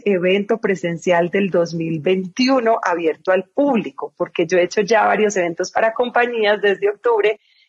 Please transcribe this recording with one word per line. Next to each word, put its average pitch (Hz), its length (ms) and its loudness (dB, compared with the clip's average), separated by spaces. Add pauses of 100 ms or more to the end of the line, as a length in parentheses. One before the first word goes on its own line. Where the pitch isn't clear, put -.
evento 202 540 0
presencial 175 680 0
del 196 200 -2
dos 170 240 0
mil 165 260 -4
veintiuno 226 840 0
abierto 170 520 -2
al 190 160 -2
público, 254 680 -2
porque 262 320 -4
yo 180 100 0
he 175 60 4
hecho 180 160 -2
ya 208 260 2
varios 202 300 2
eventos 175 360 -2
para 220 200 0
compañías 233 680 0
desde 202 280 0
octubre, 214 480 0 (320)